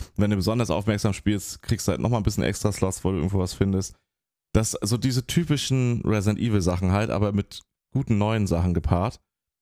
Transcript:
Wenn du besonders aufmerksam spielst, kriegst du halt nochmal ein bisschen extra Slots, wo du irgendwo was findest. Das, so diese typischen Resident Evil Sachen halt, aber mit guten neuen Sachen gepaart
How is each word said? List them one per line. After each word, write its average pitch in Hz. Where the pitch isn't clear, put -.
Wenn 104
du 110
besonders 107
aufmerksam 101
spielst, -
kriegst -
du 101
halt 64
nochmal 117
ein -
bisschen 104
extra 101
Slots, 95
wo 95
du 95
irgendwo 92
was 92
findest. 95
Das, 110
so 113
diese 127
typischen 131
Resident 104
Evil 107
Sachen 90
halt, 101
aber 101
mit 101
guten 127
neuen 104
Sachen 85
gepaart 87